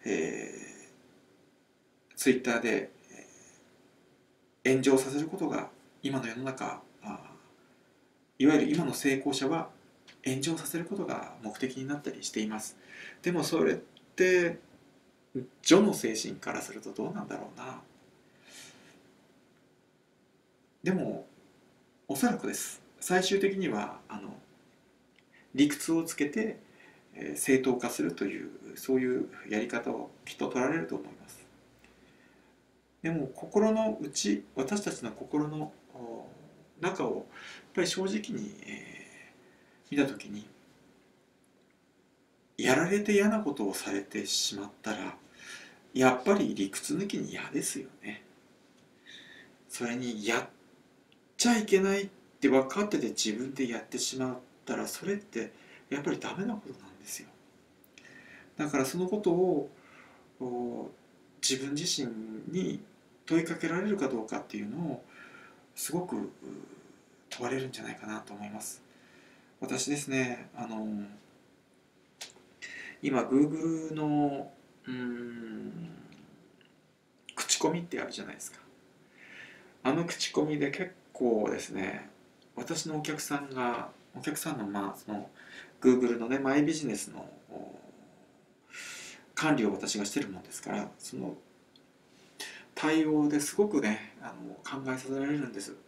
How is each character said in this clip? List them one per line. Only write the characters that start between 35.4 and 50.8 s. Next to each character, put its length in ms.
の、 240
お、 340
中 240
を、 100
や 60
っ 20
ぱ 60
り 60
正 180
直 320
に、 180
え 640
ー、 60
見 20
た 140
と 60
き 80
に、 240
や 180
ら 100
れ 140
て 140
嫌 160
な 100
こ 140
と 160
を 40
さ 200
れ 80
て 240
し 300
ま 100
っ 40
た 120
ら、 220
や 220
っ 80
ぱ 100
り 220
理 160
屈 240
抜 100
き 140
に 120
嫌 200
で 100
す 180
よ 80
ね。 220
そ 160
れ 100
に、 300
や 140
っ 80